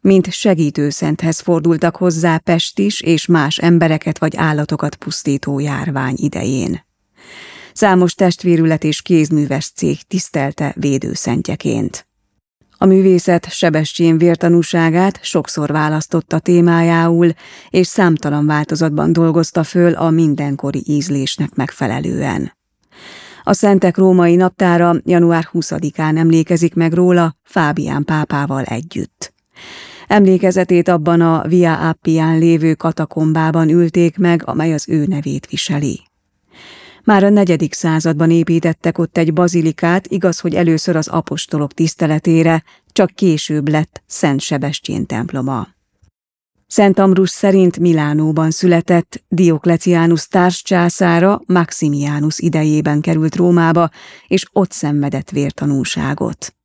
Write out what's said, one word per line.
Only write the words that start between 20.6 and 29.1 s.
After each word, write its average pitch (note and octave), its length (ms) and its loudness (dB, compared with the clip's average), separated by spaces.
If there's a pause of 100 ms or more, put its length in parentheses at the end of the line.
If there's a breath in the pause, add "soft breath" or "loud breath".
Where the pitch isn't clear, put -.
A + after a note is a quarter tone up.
ízlésnek C#3+ 680 -4
megfelelően. B2+ 1000 -4 (920 loud breath)
A G3+ 60 4
szentek G3 440 2
római F3+ 380 4
naptára F3 680 2
január E3+ 400 2
huszadikán D#3 720 -4
emlékezik E3 560 2
meg E3 200 0
róla F3 500 2
Fábián D3 600 -2
pápával C#3+ 600 -4
együtt. - 680 -10 (760 loud breath)